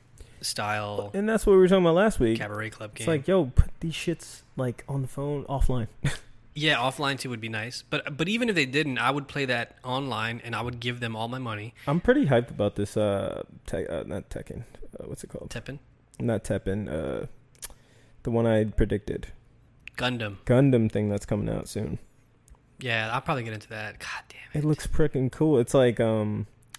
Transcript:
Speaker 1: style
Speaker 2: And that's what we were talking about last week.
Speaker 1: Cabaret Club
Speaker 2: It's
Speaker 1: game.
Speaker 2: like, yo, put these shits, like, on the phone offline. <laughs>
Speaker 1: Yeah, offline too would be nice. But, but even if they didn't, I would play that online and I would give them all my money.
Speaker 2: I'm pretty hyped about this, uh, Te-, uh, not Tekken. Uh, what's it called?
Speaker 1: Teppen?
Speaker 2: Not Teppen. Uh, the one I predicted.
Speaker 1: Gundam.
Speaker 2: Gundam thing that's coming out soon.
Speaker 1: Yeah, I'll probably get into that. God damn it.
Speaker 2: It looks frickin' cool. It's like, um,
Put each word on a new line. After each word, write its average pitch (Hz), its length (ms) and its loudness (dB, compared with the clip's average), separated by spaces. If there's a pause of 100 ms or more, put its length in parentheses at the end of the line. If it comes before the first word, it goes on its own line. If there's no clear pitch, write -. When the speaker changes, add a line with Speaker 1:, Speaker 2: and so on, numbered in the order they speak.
(420)
Speaker 1:
style 104 720 -4
Speaker 2:
And 202 140 0
that's 220 180 2
what 208 60 8
we 190 60 10
were 185 100 10
talking 185 160 6
about 165 100 6
last 202 260 4
week. 117 180 4
Speaker 1:
Cabaret 107 320 -6
Club 107 240 -12
Speaker 2:
It's - 120 -6
Speaker 1:
game. - 20 0
Speaker 2:
like, 151 200 0
yo, 180 180 4
put - 240 4 (100)
these 165 140 -4
shits, - 480 -6 (140)
like, 127 320 -4
on 139 140 -2
the 127 60 -4
phone 143 360 -6
offline. 127 440 2 (160)
<laughs> 135 140 0 (400)
Speaker 1:
Yeah, 151 180 2
offline 135 420 0
too 135 100 -8
would 117 140 -6
be 113 80 -8
nice. 110 400 -6
But, 147 260 -6
but 160 140 -2
even 240 180 0
if 208 60 0
they 156 100 2
didn't, 131 320 0
I 117 140 2
would 139 180 -4
play 139 160 -4
that 120 400 -2
online 117 580 -2
and 117 140 -6
I 110 60 -4
would 120 180 -6
give 120 200 -4
them 117 140 -4
all 113 140 -4
my 123 80 -8
money. 113 380 -8 (120)
Speaker 2:
I'm 156 140 2
pretty 262 240 4
hyped 123 240 4
about - 280 -2
this, 104 200 -4
uh, 101 460 0 (240)
Te-, - 200 -4
uh, 65 180 -6
not - 260 -8
Tekken. - 320 -10 (360)
Uh, - 60 -12
what's - 180 -12
it - 60 -12
called? - 220 -12
Speaker 1:
Teppen? 131 300 -12 (380)
Speaker 2:
Not 117 260 0
Teppen. 98 460 -2
Uh, 71 360 -4 (960)
the 131 80 -4
one 117 160 2
I 110 180 6
predicted. 104 640 0 (720)
Speaker 1:
Gundam. 117 380 -4 (100)
Speaker 2:
Gundam 123 440 6
thing 107 200 0
that's 101 160 -4
coming 107 280 -2
out - 140 -8
soon. 101 300 -6 (840)
Speaker 1:
Yeah, 113 320 -2
I'll 131 80 0
probably 139 220 -2
get 113 100 -8
into 107 160 -12
that. 107 300 -10
God - 100 -12 (220)
damn - 80 -20 (160)
it. 147 100 -2
Speaker 2:
It - 20 2
looks 151 200 0
frickin' 135 440 2
cool. 156 280 4
It's 120 160 2
like, 123 260 6
um, 107 460 0 (320)